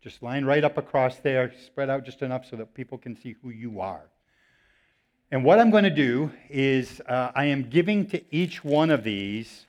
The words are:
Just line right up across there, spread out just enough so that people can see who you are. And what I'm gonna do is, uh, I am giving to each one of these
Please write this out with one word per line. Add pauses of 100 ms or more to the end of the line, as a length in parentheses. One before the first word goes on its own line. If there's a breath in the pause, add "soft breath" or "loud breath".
Just
line
right
up
across
there, (120)
spread
out
just
enough
so
that
people
can
see
who
you
are. (1200)
And
what
I'm
gonna
do (160)
is,
uh,
I
am
giving
to (140)
each
one
of
these